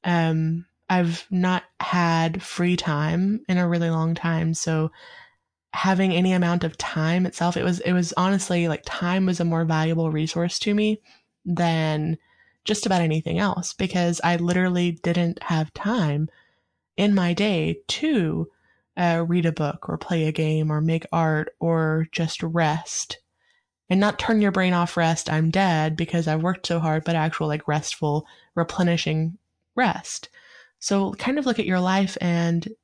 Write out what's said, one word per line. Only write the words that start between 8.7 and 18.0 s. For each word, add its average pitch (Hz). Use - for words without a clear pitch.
time 185
was 180
a 170
more 165
valuable 160
resource 160
to 208
me 214
than 160
just 214
about 185
anything 160
else, 180
because 175
I 170
literally 175
didn't 170
have 160
time 160
in 202
my 175
day 165
to, 165